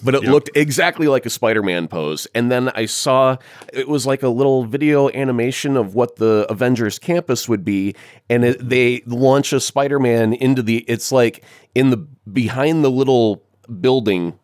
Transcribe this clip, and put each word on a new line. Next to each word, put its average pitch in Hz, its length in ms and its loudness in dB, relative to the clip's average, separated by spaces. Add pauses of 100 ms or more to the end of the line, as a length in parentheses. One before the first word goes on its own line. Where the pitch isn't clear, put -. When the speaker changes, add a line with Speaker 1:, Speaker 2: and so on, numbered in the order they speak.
Speaker 1:
but 131 100 0
it 139 80 2
Speaker 2:
Yep. 131 100 0
Speaker 1:
looked 147 220 2
exactly 151 540 0
like 135 180 2
a 117 60 -6
Spider-Man 98 560 -2
pose. 78 480 -6
And 120 160 0
then 127 240 0
I 113 100 -2
saw, 131 520 0 (360)
it 131 140 -4
was 139 180 -2
like 135 160 0
a 131 80 2
little 131 360 2
video 139 440 2
animation 131 680 -2
of 101 180 -2
what - 220 0
the 107 300 2
Avengers 113 520 -2
Campus 170 500 -4
would 101 160 -2
be, 98 300 -2 (340)
and 120 160 2
it, 123 240 -2
they 123 380 2
launch 131 440 2
a 139 80 0
Spider-Man 123 760 0
into 127 280 0
the, 113 260 -2
it's 117 240 -4
like 120 320 0 (300)
in 131 160 2
the, 110 160 -2 (260)
behind 131 520 0
the 135 80 2
little 123 520 2 (380)
building 101 640 0